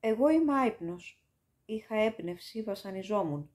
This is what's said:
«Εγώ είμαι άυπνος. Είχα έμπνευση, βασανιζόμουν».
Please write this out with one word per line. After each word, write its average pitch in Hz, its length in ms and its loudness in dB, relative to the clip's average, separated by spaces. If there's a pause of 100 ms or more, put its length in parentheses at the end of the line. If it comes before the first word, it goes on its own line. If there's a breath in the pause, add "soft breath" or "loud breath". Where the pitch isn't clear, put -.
«Εγώ 226 280 4
είμαι 311 320 4
άυπνος. 175 600 -4 (420)
Είχα 220 320 -6
έμπνευση, 214 680 -2
βασανιζόμουν». 190 920 -4